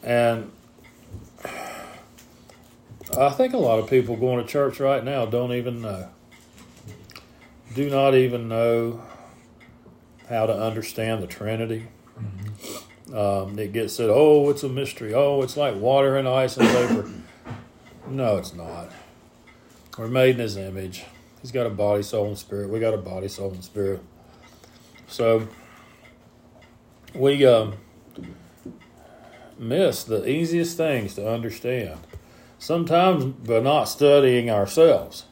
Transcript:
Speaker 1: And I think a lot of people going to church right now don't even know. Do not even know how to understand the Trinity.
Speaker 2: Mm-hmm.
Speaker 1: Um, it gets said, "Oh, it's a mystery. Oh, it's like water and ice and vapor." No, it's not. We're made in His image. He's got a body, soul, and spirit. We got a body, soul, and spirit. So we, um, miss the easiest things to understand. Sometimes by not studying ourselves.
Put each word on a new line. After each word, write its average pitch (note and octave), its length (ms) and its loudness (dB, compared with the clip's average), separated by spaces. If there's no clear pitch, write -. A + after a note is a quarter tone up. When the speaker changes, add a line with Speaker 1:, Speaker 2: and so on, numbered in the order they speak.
Speaker 1:
And A#2 520 0
I C#3 140 4
think B3+ 220 0
a - 40 -2
lot A#2 220 2
of A2 100 -4
people A#2+ 260 2
going B2 260 0
to A2 80 -8
church C#3 300 -2
right C3+ 240 0
now C3 220 -4
don't A#2+ 260 -2
even A#2+ 300 -6
know. F#2+ 260 -10
Do C#3+ 140 -2
not C3+ 260 4
even B2 320 2
know A#2 540 0
how A2+ 160 0
to A2 80 0
understand A2 680 -6
the F2+ 60 -10
Trinity. A2 600 -8
Speaker 2:
Mm-hmm. G2+ 260 -12
Speaker 1:
Um, G2+ 460 -2
it G2+ 140 -6
gets A2 200 -4
said, A2+ 160 0
"Oh, D3 400 6
it's C#3+ 140 -2
a C#3 60 -4
mystery. B2+ 440 -8
Oh, C#3+ 300 2
it's B2+ 140 -6
like C#3 180 0
water C3+ 420 2
and C3+ 100 0
ice C3 300 0
and A#2 100 4
vapor." A#2 440 0
No, B2+ 300 0
it's E2+ 180 -8
not. E2+ 340 -14
We're A2+ 100 -8
made C3 280 4
in A#2+ 60 -8
His G#2+ 160 -4
image. F#2+ 460 -10
He's B2+ 100 -16
got B2 160 -2
a - 20 -2
body, G#2 320 0
soul, G#2 260 -4
and G#2 100 -8
spirit. G2+ 320 -8
We A2 100 -4
got A2 140 0
a G#2+ 40 -2
body, F#2 300 -8
soul, G2 240 -8
and F#2 120 -14
spirit. G2 380 -6
So A2+ 400 0
we, C#3 320 4
um, A2+ 300 6
miss C3 440 0
the G#2+ 240 -2
easiest E3 500 -2
things C3 380 -2
to G#2 140 -6
understand. A2+ 680 -6
Sometimes E3+ 680 2
by A#2 340 0
not C3+ 260 2
studying C3+ 640 6
ourselves. G#2+ 840 2